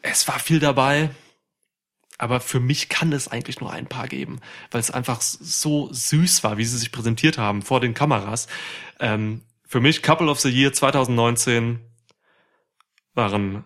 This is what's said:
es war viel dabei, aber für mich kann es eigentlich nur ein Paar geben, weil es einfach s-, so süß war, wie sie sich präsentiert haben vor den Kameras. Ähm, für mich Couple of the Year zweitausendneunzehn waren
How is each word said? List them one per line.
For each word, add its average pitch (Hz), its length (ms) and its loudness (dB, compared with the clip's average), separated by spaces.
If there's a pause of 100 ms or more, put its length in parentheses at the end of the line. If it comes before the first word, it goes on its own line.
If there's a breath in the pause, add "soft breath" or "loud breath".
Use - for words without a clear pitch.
es - 260 0
war 120 100 -4
viel 160 220 2
dabei, 143 500 2 (1040 loud breath)
aber 120 220 -2
für 127 220 -2
mich 127 280 0
kann 165 240 0
es 135 140 -2
eigentlich - 340 -8
nur 82 120 -8
ein - 160 -10
Paar - 180 -8
geben, 147 320 -8 (320 loud breath)
weil 117 100 -4
es - 120 -4
einfach 123 260 -4
s-, - 140 -4
so 147 600 -2
süß 160 520 2
war, 107 140 0
wie 113 60 0
sie 120 140 -2
sich 117 140 -6
präsentiert 117 460 2
haben 104 240 0
vor 127 180 0
den 120 120 0
Kameras. 113 540 0 (540 loud breath)
Ähm, 107 420 -2 (240)
für 123 140 0
mich 147 220 4
Couple 160 280 4
of 139 100 0
the 135 100 2
Year 131 220 4
zweitausendneunzehn 117 1080 2 (1300)
waren 101 520 0